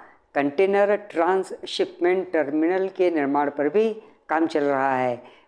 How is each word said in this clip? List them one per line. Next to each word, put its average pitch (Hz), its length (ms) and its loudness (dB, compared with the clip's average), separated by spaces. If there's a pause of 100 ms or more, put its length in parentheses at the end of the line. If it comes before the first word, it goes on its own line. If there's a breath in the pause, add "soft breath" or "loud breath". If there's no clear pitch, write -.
(340 loud breath)
कंटेनर 196 600 2
ट्रांसशिपमेंट 185 1400 -2
टर्मिनल 160 560 0
के 185 220 0
निर्माण 143 400 0
पर 147 180 0
भी 214 220 2 (380 loud breath)
काम 160 180 0
चल 156 180 0
रहा 135 320 0
है। 123 260 -2 (260 loud breath)